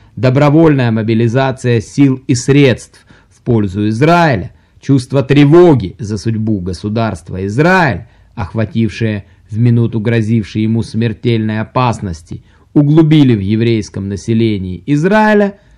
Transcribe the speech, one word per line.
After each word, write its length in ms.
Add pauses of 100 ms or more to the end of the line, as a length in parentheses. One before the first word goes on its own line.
(160)
добровольная 760
мобилизация 920
сил 460
и 60
средств 720 (240)
в 120
пользу 480
Израиля, 640 (340)
чувство 380
тревоги 760
за 220
судьбу 400
государства 880
Израиль, 580 (300)
охватившее 920 (240)
в 80
минуту 420
грозившей 640
ему 220
смертельной 760
опасности, 840 (300)
углубили 640
в 40
еврейском 680
населении 760
Израиля 720 (200)